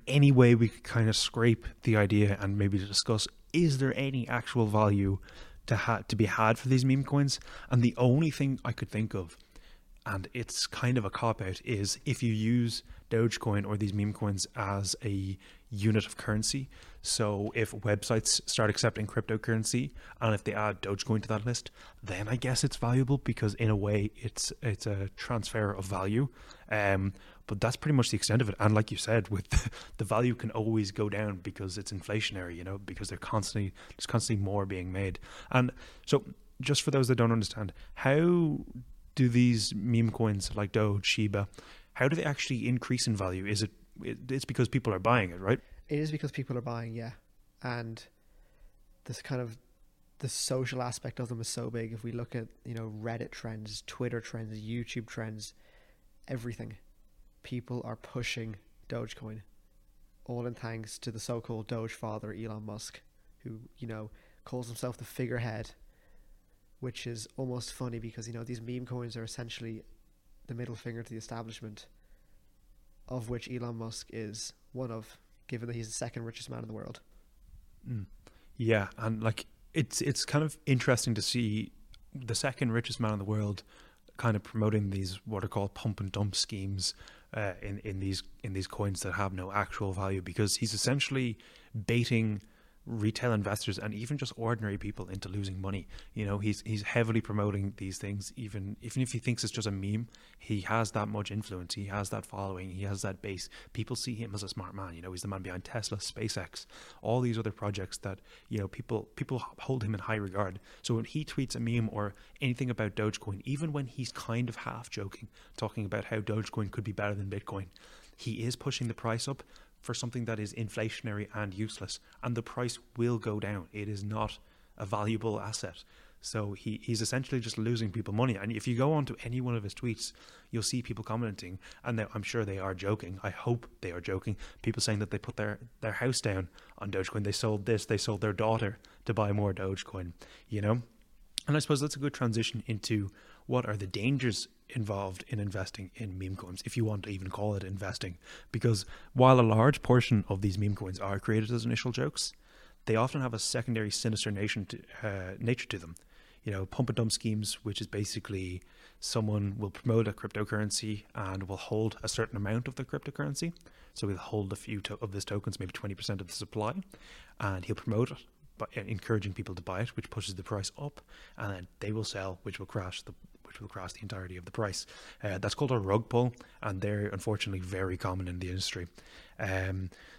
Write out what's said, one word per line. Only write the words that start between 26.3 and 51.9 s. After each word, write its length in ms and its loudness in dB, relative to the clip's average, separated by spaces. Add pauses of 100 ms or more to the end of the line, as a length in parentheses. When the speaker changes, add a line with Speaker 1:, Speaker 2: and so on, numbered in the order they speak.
Speaker 1:
Um, 420 4 (340)
but 140 -2
that's 140 4
pretty 200 2
much 140 6
the 80 2
extent 240 4
of 80 2
it. 100 -2
And 140 8
like 160 6
you 80 -6
said, 320 2
with 400 2 (160)
<laughs> 120 -16
the 80 -2
value 280 4
can 180 -4
always 400 2
go 180 0
down 280 -2
because 400 -6
it's 140 -6
inflationary, 640 -2
you 80 -10
know, 140 -6
because 320 -8
they're 80 -6
constantly, 560 0 (160)
there's 180 -8
constantly 360 2
more 220 2
being 260 -4
made. 280 0 (320)
And 200 6 (340)
so 180 6 (380)
just 200 4
for 100 2
those 160 6
that 80 6
don't 160 6
understand, 420 0 (220)
how 640 6 (540)
do 160 8
these 460 8
meme 340 4
coins 460 2
like 160 0
Doge, 340 4
Shiba, 420 2 (460)
how 140 6
do 80 2
they 80 2
actually 440 0
increase 380 2
in 100 4
value? 300 0
Is 160 2
it, 100 0 (320)
it, 140 -6 (120)
it's 140 -2
because 240 2
people 260 2
are 60 0
buying 300 6
it, 100 -10
right? 200 2 (280)
Speaker 2:
It 120 0
is 120 0
because 200 -2
people 260 -4
are 40 -2
buying, 320 -4
yeah. 180 -8 (520)
And 400 -4 (1040)
this 160 -8
kind 180 -4
of, 180 -6 (600)
the 80 -2
social 540 -2
aspect 400 -4
of 80 -4
them 100 -6
is 80 -6
so 220 -4
big. 240 -4